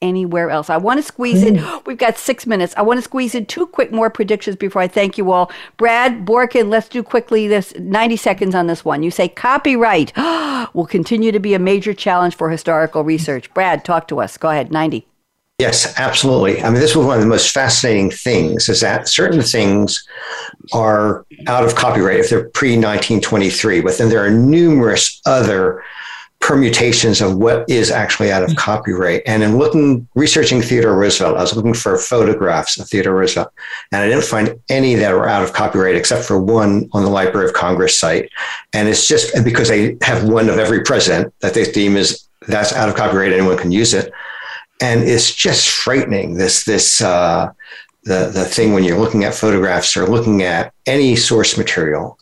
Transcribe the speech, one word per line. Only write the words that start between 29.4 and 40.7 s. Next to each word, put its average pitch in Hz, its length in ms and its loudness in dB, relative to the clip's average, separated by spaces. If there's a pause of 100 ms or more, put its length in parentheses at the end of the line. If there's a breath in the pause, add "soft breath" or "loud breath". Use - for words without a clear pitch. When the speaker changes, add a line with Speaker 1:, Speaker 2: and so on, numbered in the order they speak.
Speaker 3:
in 107 140 4
looking, 143 560 2
researching 147 480 2
Theodore 113 360 2
Roosevelt, 98 400 2
I 90 40 0
was 90 140 -2
looking 113 180 0
for 98 240 0
photographs 101 800 0
of - 120 -14
Theodore 95 260 0
Roosevelt, 92 380 0 (400 loud breath)
and 101 80 -2
I 101 80 0
didn't 135 160 0
find 107 420 -2
any 131 280 2
that 104 180 2
were 104 160 2
out 101 140 0
of 92 100 -6
copyright 92 420 0
except - 300 -2
for 98 120 0
one 104 540 2
on 101 120 0
the 95 60 2
Library 95 380 0
of 92 60 -2
Congress 92 440 0
site. 82 320 0 (440 loud breath)
And 107 160 0
it's - 180 0
just - 380 0
because 110 240 2
they 104 320 2
have 117 240 0
one 113 240 4
of 110 100 2
every 107 220 2